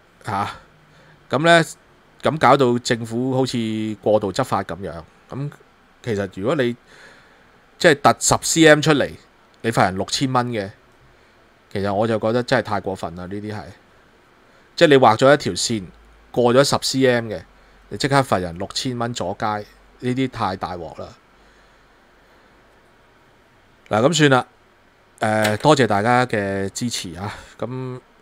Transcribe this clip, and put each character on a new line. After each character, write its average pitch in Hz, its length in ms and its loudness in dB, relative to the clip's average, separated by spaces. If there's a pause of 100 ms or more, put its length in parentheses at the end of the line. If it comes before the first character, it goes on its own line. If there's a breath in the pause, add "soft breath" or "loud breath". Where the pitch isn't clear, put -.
(240)
嚇， 101 260 -4 (760 soft breath)
咁 123 160 -2
呢， 165 200 6 (580)
咁 117 160 0
搞 135 180 6
到 123 220 2
政 117 260 -4
府 123 300 -4
好 131 100 0
似 127 140 -4 (420)
過 107 180 2
度 101 140 -2
執 - 100 -4
法 101 200 -4
咁 90 160 -12
樣。 85 240 -12 (260)
咁 143 220 -10 (520)
其 113 140 -4
實 98 200 -4
如 95 100 -6
果 147 80 0
你 123 200 -2 (1000 soft breath)
即 - 120 0
係 147 120 4
突 - 180 4
十 - 220 2
C 160 260 4
M 151 140 8
出 151 120 2
嚟， 110 180 0 (500)
你 113 100 -2
罰 117 140 2
人 92 120 0
六 98 100 -4
千 131 260 -4
蚊 120 140 0
嘅， 104 240 -6 (1000 soft breath)
其 104 100 -6
實 101 120 -2
我 104 140 0
就 113 120 0
覺 110 140 0
得 123 100 0
真 120 180 0
係 - 20 0
太 101 180 -6
過 95 160 -8
分 85 200 -10
啦！ 90 100 -12
呢 95 80 -12
啲 104 180 -10
係， 104 100 -12 (1120 soft breath)
即 170 80 4
係 165 40 8
你 143 80 8
畫 117 220 6
咗 135 160 6
一 - 20 6
條 117 160 -4
線， 98 320 -6 (460)
過 120 240 2
咗 135 100 6
十 - 140 0 (100)
C 131 220 2
M 117 180 0
嘅， 95 140 -10 (480 soft breath)
你 104 80 -10
即 147 100 -2
刻 139 80 0
罰 123 240 2
人 85 180 -6
六 92 140 -8
千 127 260 -8
蚊 120 140 -6
阻 101 260 -6
街， 117 80 -4
呢 107 680 -8
啲 131 160 -2
太 98 260 -4
大 90 200 -8
鑊 82 240 -14
啦！ 92 80 -14 (2750 soft breath)
嗱， 107 140 0
噉 160 120 2
算 147 160 4
啦， 127 160 2 (760)
誒， 107 380 0
多 147 180 4
謝 127 100 4
大 101 140 0
家 123 240 2
嘅 98 460 -4
支 - 180 -8
持 90 280 -10
啊！ 98 180 -10 (240 loud breath)
噉 127 420 -10 (220)